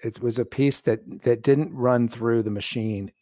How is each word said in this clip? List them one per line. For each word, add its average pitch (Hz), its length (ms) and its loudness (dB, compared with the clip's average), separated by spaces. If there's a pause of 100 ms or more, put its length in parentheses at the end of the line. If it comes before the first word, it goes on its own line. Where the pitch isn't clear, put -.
It 110 200 -10
was 120 160 -2
a 117 60 0
piece 139 380 2
that, - 400 -2
that 120 200 2
didn't 139 320 2
run 123 340 2
through 117 360 0
the 107 60 -4
machine. 104 720 -6